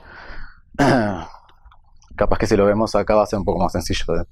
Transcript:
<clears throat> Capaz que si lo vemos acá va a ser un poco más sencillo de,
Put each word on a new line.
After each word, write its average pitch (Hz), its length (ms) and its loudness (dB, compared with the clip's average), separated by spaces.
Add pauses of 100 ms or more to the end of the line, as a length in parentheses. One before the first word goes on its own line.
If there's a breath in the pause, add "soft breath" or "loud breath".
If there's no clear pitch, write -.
(760 loud breath)
<clears throat> - 40 0 (1400 loud breath)
Capaz 98 220 2
que 107 80 0
si 107 100 2
lo 101 80 4
vemos 104 300 0
acá 101 200 2
va 104 80 4
a - 40 -2
ser 104 120 -4
un 95 60 -4
poco 92 180 0
más 90 80 0
sencillo - 420 -4
de, 85 180 -2